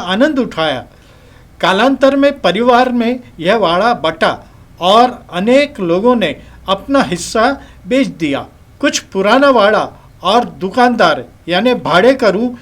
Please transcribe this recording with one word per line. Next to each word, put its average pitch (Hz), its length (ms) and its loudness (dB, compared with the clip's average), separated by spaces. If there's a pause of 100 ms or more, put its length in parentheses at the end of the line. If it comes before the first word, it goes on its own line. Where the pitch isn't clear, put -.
आनंद 262 300 0
उठाया। 160 460 -4 (760)
कालांतर 254 560 2
में 277 240 2
परिवार 240 540 2
में 240 260 -2 (200)
यह 185 180 0
वाड़ा 190 420 0
बटा 220 320 -2 (560)
और 240 300 4 (140)
अनेक 247 500 0
लोगों 190 340 0
ने 170 180 -2 (340)
अपना 247 360 0
हिस्सा 220 460 -2 (360)
बेच 247 200 0 (120)
दिया। 139 280 -4 (340)
कुछ 294 180 -2 (140)
पुराना 226 400 2
वाड़ा 202 360 2 (360)
और 220 200 0 (140)
दुकानदार 185 680 0 (240)
यानी 208 340 0
भाड़े 175 340 2
करू 226 460 -2